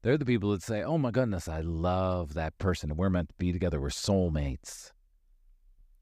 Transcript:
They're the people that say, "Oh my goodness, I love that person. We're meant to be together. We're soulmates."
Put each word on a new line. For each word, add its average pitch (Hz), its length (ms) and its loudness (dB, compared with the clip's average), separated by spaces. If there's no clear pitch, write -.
They're 123 140 4
the 143 80 -2
people 104 260 4
that 98 120 0
say, 104 180 -2
"Oh 156 160 0
my 127 140 0
goodness, 107 380 0
I 80 100 -4
love 87 760 0
that 80 240 -4
person. 85 380 0
We're 92 140 2
meant 87 200 0
to - 80 -20
be 90 140 0
together. 85 300 0
We're 69 80 -2
soulmates." 80 1040 -2